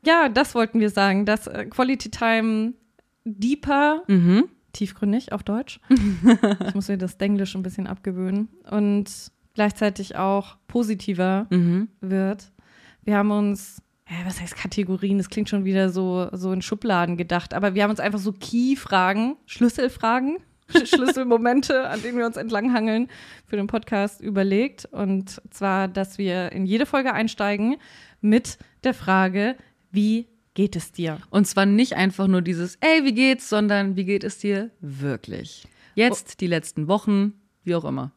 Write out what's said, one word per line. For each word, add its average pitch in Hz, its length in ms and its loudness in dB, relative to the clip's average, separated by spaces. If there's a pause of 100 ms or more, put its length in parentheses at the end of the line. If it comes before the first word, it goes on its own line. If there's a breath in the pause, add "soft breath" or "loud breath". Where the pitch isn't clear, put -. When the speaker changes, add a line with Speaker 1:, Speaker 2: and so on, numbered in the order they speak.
Speaker 1:
Ja, 320 260 6
das 247 260 0
wollten 226 240 2
wir 214 100 4
sagen, 196 360 2
dass, 214 200 0
äh, - 200 -8
Quality 254 440 -2
Time 226 640 0 (520)
deeper, 285 840 0
Speaker 2:
Mhm. 190 380 6 (260)
Speaker 1:
tiefgründig 202 640 -4
auf 196 100 -6
Deutsch. 214 360 -6 (100)
Speaker 2:
<laughs> 202 800 4
Speaker 1:
Ich 190 80 -4
muss 196 120 -4
mir 202 100 -2
das 185 200 -6
Denglisch 196 380 -2
ein 190 80 -6
bisschen 185 240 -8
abgewöhnen. 190 600 -4 (220)
Und 202 400 0 (460)
gleichzeitig 208 600 -2
auch 196 420 -2 (100)
positiver 196 800 -2
Speaker 2:
Mhm. 180 400 2 (120)
Speaker 1:
wird. 190 500 -4 (520 soft breath)
Wir 208 140 2
haben 208 140 2
uns, 208 500 -2 (280)
ja, 175 160 -8
was 185 160 -8
heißt 175 140 -12
Kategorien? 190 640 -2
Das 190 120 -2
klingt 214 200 -4
schon 196 160 -2
wieder 190 240 2
so, 180 420 -2
so 185 220 -6
in 185 80 -2
Schubladen 175 560 -2
gedacht. 175 360 -4
Aber 196 220 0
wir 202 80 2
haben 202 60 2
uns 214 100 -2
einfach 208 200 -2
so 196 120 -4
Key-Fragen, 226 1040 0 (120)
Schlüsselfragen, 254 880 0 (160)
<laughs> - 180 -20
Sch-, 285 140 4
Schlüsselmomente, 262 1040 2
an 202 120 -6
denen 240 160 -6
wir 233 80 0
uns 233 120 -6
entlanghangeln, 226 680 0 (400 loud breath)
für 208 100 -4
den 202 100 -2
Podcast 214 540 -4
überlegt. 196 680 0
Und 190 580 -4
zwar, 190 380 -2
dass 190 300 -6
wir 180 340 -2
in 190 140 -4
jede 220 200 2
Folge 269 280 0
einsteigen 214 600 -2 (460 loud breath)
mit 214 360 2 (260 soft breath)
der 254 100 0
Frage, 190 640 2 (360 soft breath)
wie 214 360 0 (260)
geht 196 220 0
es - 160 -8
dir? 160 260 -6 (120)
Speaker 2:
Und 196 180 4
zwar 196 180 2
nicht 208 300 4
einfach 190 320 2
nur 185 140 4
dieses, 175 400 -4
"Ey, 320 240 4
wie 262 80 2
geht's?", 262 360 2
sondern 202 460 2
wie 190 100 -2
geht 196 180 -2
es 202 160 -8
dir 202 300 -2 (120)
wirklich? 139 840 -8 (280 soft breath)
Jetzt, - 380 0
Speaker 1:
Oh. - 60 -20
Speaker 2:
die 185 80 -2
letzten 160 400 -2
Wochen, 202 460 0 (300)
wie 175 120 -2
auch 165 100 -2
immer. 135 320 -6